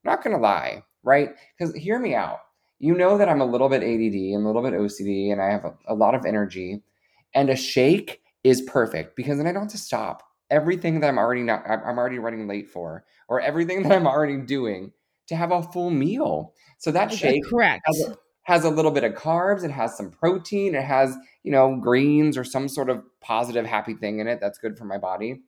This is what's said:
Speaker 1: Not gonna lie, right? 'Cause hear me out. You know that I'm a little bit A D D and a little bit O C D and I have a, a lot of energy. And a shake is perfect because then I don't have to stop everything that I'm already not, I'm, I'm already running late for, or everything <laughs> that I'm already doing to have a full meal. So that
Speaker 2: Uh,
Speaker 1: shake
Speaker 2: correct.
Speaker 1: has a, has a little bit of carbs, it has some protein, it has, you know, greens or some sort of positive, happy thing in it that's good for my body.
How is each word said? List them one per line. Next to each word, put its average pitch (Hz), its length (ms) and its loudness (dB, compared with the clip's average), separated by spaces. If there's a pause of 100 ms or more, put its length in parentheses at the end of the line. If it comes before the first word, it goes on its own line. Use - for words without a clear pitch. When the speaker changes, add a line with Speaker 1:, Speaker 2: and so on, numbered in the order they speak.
Speaker 1:
Not - 180 0
gonna 214 160 0
lie, 85 460 0 (180)
right? 139 280 4 (280)
'Cause 170 160 -4
hear 190 240 -4
me 202 160 -2
out. 85 240 -2 (400)
You 160 160 2
know 180 220 4
that 202 120 4
I'm 147 120 2
a 131 60 4
little 123 220 2
bit 127 160 2
A 117 120 0
D 110 140 0
D 98 240 -2
and 104 100 0
a - 20 0
little 110 160 0
bit 127 120 -2
O 104 140 0
C 101 160 -8
D 101 260 -2
and 101 100 -2
I 98 100 0
have 104 140 -2
a, 78 100 -8 (120)
a 110 80 -4
lot 110 220 4
of - 100 -4
energy. 95 560 -4 (500)
And 139 160 2
a 131 80 2
shake - 640 2 (220)
is 127 200 6
perfect 110 540 -2
because 143 220 -4
then 151 80 -2
I 175 60 -2
don't 196 100 -4
have 208 100 -10
to 214 60 -12
stop - 460 -6 (260)
everything 160 500 0
that 147 80 2
I'm 131 100 2
already 120 240 2
not, 113 260 -2
I'm, 110 160 0
I'm 120 140 -4
already 123 200 -2
running 110 300 -6
late 101 200 -6
for, 82 360 -12 (240)
or 120 120 0
everything 170 420 -2
<laughs> - 20 -2
that - 80 4
I'm 180 160 4
already 143 300 0
doing 117 540 -4 (360)
to 165 80 -6
have 175 160 0
a 175 100 0
full 175 280 -4
meal. 165 640 -2 (240)
So - 120 -4
that 202 220 0
Speaker 2:
Uh, - 20 -4
Speaker 1:
shake 147 300 0
Speaker 2:
correct. 226 420 0
Speaker 1:
has 160 220 0
a, - 80 -12 (260)
has 170 220 2
a 160 60 4
little 156 200 2
bit 139 140 0
of 107 100 0
carbs, 180 480 0
it 156 80 -4
has 120 260 -4
some 98 140 -10
protein, 190 640 -2
it 135 80 -2
has, 135 340 2 (280)
you 143 80 -2
know, 135 240 6
greens 139 600 4
or 127 60 -4
some 135 260 -4
sort 135 220 -2
of 120 100 -2 (200)
positive, 117 440 -2
happy 110 300 -4
thing 107 240 -6
in 110 80 -4
it 120 140 -4
that's 101 180 -4
good 107 180 -8
for 113 100 -18
my 98 120 -8
body. 101 500 -6